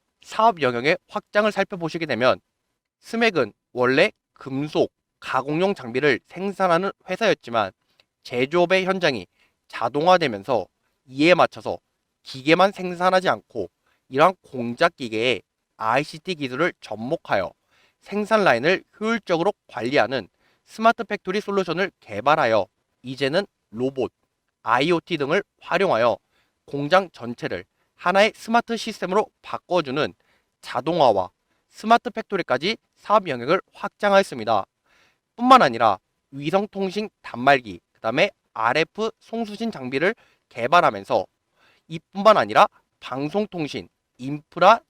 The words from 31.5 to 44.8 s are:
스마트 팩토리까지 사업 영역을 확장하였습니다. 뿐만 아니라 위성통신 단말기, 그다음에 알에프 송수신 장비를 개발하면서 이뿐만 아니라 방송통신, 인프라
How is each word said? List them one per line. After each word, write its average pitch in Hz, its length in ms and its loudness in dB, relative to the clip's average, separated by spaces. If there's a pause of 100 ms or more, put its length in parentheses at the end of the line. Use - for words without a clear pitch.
스마트 233 420 0
팩토리까지 190 680 -4 (180)
사업 208 320 0
영역을 135 340 -2 (120)
확장하였습니다. 147 920 0 (720)
뿐만 247 260 6
아니라 117 380 2 (320)
위성통신 196 800 -4 (120)
단말기, 120 600 0 (100)
그다음에 143 400 -2 (220)
알에프 151 640 -2
송수신 226 520 -8
장비를 139 440 -4 (320)
개발하면서 120 800 0 (640)
이뿐만 196 480 2
아니라 127 300 4 (340)
방송통신, 147 880 -6 (280)
인프라 151 600 2 (100)